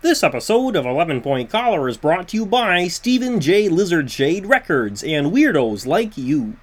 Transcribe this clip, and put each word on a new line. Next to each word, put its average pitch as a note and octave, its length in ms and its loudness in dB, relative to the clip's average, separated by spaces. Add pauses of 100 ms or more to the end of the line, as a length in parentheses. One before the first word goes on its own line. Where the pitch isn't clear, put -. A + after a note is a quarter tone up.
This D#4+ 220 2
episode G#3+ 520 0
of D#3 80 0
Eleven C3+ 380 0
Point B2+ 300 -2
Collar G#3+ 360 0
is B2 80 -2
brought F3 340 0
to - 80 -6
you A3 100 -2
by F#3+ 400 2
Stephen B3 520 0
J F#3+ 300 2
Lizard E3+ 400 2
Shade E3+ 380 -2
Records C#3 560 -2
and D3 280 -2
weirdos D#3 540 0
like G#3+ 320 -2
you. B2+ 460 -4